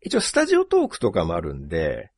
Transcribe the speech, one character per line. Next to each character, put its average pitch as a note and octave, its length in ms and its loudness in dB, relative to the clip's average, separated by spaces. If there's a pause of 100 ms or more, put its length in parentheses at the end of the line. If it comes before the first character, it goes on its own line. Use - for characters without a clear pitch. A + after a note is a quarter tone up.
一 - 160 -2
応 D4+ 40 2
ス - 120 -4
タ D4+ 120 4
ジ F#4 100 2
オ F4+ 100 4
ト F#4+ 180 2
ー C#4 40 -2
ク - 120 -10
と G#2+ 120 0
か F2 140 2
も E2 80 -2
あ E2+ 80 -2
る D2 140 -6
ん C#2 120 -12
で、 D#2 500 -4